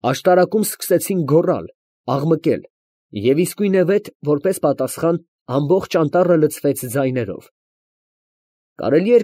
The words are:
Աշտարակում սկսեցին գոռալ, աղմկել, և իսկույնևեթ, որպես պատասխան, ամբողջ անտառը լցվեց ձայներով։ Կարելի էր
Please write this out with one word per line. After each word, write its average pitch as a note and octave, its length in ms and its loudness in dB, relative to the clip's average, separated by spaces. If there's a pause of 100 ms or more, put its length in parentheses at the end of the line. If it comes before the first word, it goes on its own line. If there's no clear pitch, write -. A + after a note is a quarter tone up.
Աշտարակում F3+ 600 2
սկսեցին - 640 -2
գոռալ, D#3 400 -2 (380)
աղմկել, C#3 580 -2 (480)
և A#2 320 0
իսկույնևեթ, F#3+ 680 0 (140)
որպես D3+ 400 0
պատասխան, D3+ 580 -2 (220)
ամբողջ D3 460 -2 (100)
անտառը F3 400 2
լցվեց C#3+ 440 -2 (100)
ձայներով։ B2+ 480 -4 (1400)
Կարելի D#3+ 340 0
էր A3+ 100 6